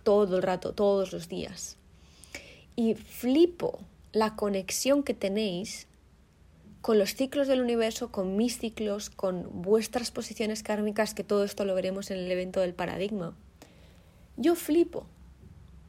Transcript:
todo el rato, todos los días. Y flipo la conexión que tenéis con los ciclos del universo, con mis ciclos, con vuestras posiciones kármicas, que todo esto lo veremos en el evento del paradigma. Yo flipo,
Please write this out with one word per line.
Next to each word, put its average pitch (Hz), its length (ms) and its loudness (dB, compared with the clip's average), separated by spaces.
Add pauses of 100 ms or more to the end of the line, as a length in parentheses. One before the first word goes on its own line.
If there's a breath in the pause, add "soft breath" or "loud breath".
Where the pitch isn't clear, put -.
todo 202 320 6
el 185 80 2
rato, 185 300 -2
todos 196 380 2
los 170 160 -8
días. - 500 -10 (1000 loud breath)
Y 226 180 2
flipo - 840 2 (320)
la 214 240 0
conexión 208 680 0
que 277 140 -2
tenéis 196 720 -4 (960)
con 220 180 4
los 196 160 2
ciclos 269 320 0
del 262 140 4
universo, 233 500 0
con 190 260 -2
mis 226 220 0
ciclos, 214 500 -4
con 185 400 -4 (140)
vuestras 220 480 2
posiciones 220 500 -6
kármicas, 214 540 -2
que 202 80 -6
todo 202 200 2
esto 202 220 -4
lo 196 80 -2
veremos 190 380 -4
en 190 80 -4
el 180 120 -4
evento 185 280 -2
del 180 160 0
paradigma. 185 600 -4 (1000 soft breath)
Yo 311 160 4
flipo, 339 540 0 (800)